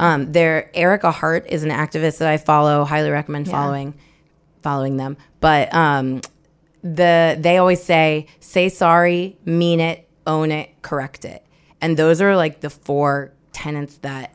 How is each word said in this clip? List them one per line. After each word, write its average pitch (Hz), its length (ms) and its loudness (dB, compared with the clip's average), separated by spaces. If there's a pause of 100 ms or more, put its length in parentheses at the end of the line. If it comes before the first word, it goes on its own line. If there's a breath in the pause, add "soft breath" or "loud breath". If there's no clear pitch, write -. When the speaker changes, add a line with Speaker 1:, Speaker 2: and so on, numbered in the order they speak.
(140)
Speaker 1:
Um, 143 180 -4
there, 160 420 2
Erica 180 380 2
Hart 160 380 -2
is 156 120 -4
an 156 80 -2
activist 156 480 -2
that 160 100 0
I 156 80 2
follow, 147 480 2
highly 151 260 -2
recommend 147 360 -4
Speaker 2:
Yeah. 180 60 -6
Speaker 1:
following, 143 420 -4 (680 soft breath)
following 135 340 -4
them. 135 200 -6 (240 soft breath)
But, 151 340 2
um, 139 460 0 (640)
the, 170 580 2
they 175 180 4
always 180 240 4
say, 156 440 0 (140 soft breath)
"Say 185 280 0
sorry, 175 760 2
mean 170 360 0
it, 165 280 -4 (180)
own 156 260 -2
it, 151 180 -8 (120)
correct 139 420 -8
it." - 200 -18 (360 soft breath)
And 165 160 0
those 160 240 4
are, 196 160 4
like, 160 240 0
the 147 100 -8
four 139 600 -4 (200)
tenets 147 460 -10
that 135 360 -12